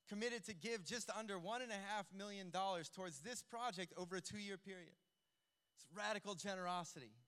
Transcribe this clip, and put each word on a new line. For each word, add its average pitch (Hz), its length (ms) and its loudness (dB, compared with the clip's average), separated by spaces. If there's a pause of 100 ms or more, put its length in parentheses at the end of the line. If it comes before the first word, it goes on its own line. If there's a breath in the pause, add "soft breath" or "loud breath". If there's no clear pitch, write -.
committed 220 380 0
to 220 80 -4
give 196 320 0
just 208 320 -2
under 202 220 0
one 220 220 2
and 233 100 -2
a 196 100 0 (100)
half 208 220 4
million 196 360 -4
dollars 180 400 4
towards 175 300 -4
this 226 220 -2
project 226 560 0
over 180 180 0
a 180 60 2
two-year 202 360 -4
period. 185 360 -10 (840)
It's - 180 -18
radical 208 420 2
generosity. 175 800 0 (140)